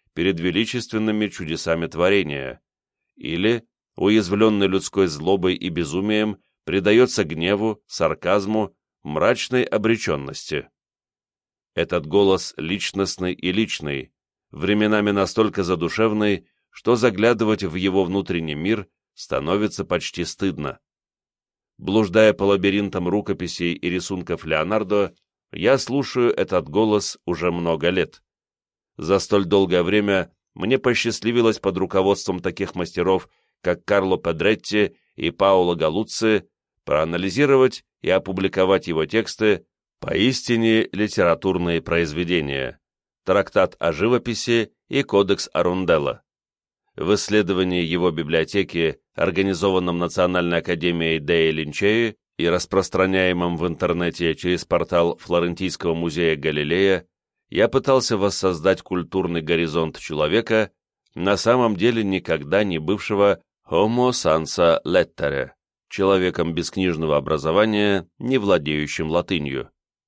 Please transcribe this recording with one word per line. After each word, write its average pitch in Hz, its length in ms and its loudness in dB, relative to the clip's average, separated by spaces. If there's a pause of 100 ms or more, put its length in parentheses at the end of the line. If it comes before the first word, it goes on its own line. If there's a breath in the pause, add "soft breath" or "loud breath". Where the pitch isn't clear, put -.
(140)
перед 85 260 -2
величественными 107 880 -2
чудесами 82 580 -4
творения, 80 720 -2 (540)
или, 101 480 -2 (320)
уязвлённый 104 720 2
людской 95 400 0
злобой 87 480 0
и - 140 -8
безумием, 95 720 -2 (260)
предаётся 104 580 4
гневу, 95 640 -2
сарказму, 98 880 -2 (300)
мрачной 104 580 0
обречённости. 78 1040 -4 (1080)
Этот 85 300 -2
голос 95 520 2
личностный 92 760 -4
и - 200 -4
личный, 73 600 -4 (380)
временами 104 640 0
настолько 101 500 0
задушевный, 101 840 0 (220)
что - 260 0
заглядывать 107 680 2
в 85 140 -4
его 95 260 2
внутренний 87 540 -2
мир 98 320 -2 (260)
становится 95 720 -4
почти 87 400 -4
стыдно. 76 560 -6 (960)
Блуждая 104 560 4
по 98 120 -2
лабиринтам 98 640 0
рукописей 87 640 -2
и 82 180 -4
рисунков 87 540 -6
Леонардо, 95 680 0 (380)
я 117 260 2
слушаю 123 560 0
этот 90 360 -2
голос 104 560 0
уже 87 260 -2
много 85 400 0
лет. 90 320 -2 (760)
За 90 220 2
столь 98 260 2
долгое 90 380 2
время 98 500 0 (220)
мне 117 240 0
посчастливилось 117 800 0
под 95 180 -2
руководством 95 640 0
таких 90 380 -6
мастеров, 87 520 -2 (320)
как 90 240 -2
Карло 95 340 2
Педретти 98 800 0 (200 soft breath)
и 78 160 -2
Паоло 92 420 4
Галуцци, 95 720 0 (360)
проанализировать 95 1000 2 (180)
и 87 80 -2
опубликовать 95 760 2
его 80 200 0
тексты, 107 600 0 (320)
поистине 113 920 0
литературные 87 920 0
произведения 80 960 -2 (460)
«Трактат 95 560 2
о 82 120 0
живописи» 117 800 0 (160)
и 135 140 -2
кодекс 98 500 2
Арунделло. 85 680 0 (760)
В 95 180 2
исследовании 92 680 0
его 85 300 0
библиотеки, 80 880 -2 (140)
организованном 92 840 0
Национальной 87 600 0
академией 82 600 -2
Деи 82 320 2
Линчеи 101 640 -2 (200)
и 85 120 0
распространяемом 92 1080 0
в 80 100 -4
интернете 85 680 -2
через 90 280 -2
портал 85 540 0
Флорентийского 87 760 -2
музея 82 420 -2
Галилея, 80 720 0 (400)
я 107 200 2
пытался 131 480 2
воссоздать 92 640 0
культурный 87 600 -4
горизонт 82 560 -2
человека, 98 720 0 (460)
на 95 200 0
самом 117 380 2
деле 110 300 0
никогда 87 580 0
не 90 160 -2
бывшего 101 640 0 (260)
«homo 117 420 2
sans 82 760 2
lettere» — 71 640 -2 (380)
человеком 92 640 0
без 82 160 -4
книжного 80 460 0
образования, 90 920 0 (100)
не 127 200 0
владеющим 78 720 0
латынью. 76 600 -4 (380)